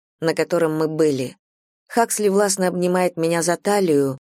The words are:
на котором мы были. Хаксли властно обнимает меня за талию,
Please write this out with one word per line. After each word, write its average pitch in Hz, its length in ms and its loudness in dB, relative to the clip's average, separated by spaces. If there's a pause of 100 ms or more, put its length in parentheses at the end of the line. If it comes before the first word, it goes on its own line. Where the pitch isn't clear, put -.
(200)
на 165 140 0
котором 160 420 0
мы 156 120 0
были. 147 480 -2 (520)
Хаксли 226 400 0
властно 196 400 2
обнимает 180 480 0
меня 165 260 0
за 170 140 0
талию, 156 640 0 (120)